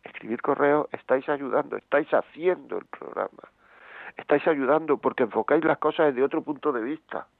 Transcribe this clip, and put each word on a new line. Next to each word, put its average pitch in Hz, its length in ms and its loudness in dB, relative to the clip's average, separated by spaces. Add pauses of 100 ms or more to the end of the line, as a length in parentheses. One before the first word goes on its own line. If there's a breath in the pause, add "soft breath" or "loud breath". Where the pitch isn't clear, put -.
Escribir - 400 -10
correos, 143 500 2
estáis - 360 0
ayudando, 139 480 -2
estáis 147 360 0
haciendo 143 680 -2
el - 80 -10
programa. - 600 -8 (680 loud breath)
Estáis - 300 0
ayudando 147 520 2
porque 131 260 0
enfocáis 117 400 2
las 160 140 2
cosas 151 300 2
desde 127 140 2
otro 147 200 0
punto 147 300 -4
de 117 100 -2
vista. 127 440 -8 (140)